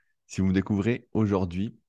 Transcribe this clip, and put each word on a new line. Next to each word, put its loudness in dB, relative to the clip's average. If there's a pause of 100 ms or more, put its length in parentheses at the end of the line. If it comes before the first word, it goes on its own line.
(260)
Si -6
vous 2
me 2
découvrez 0
aujourd'hui, 0 (120)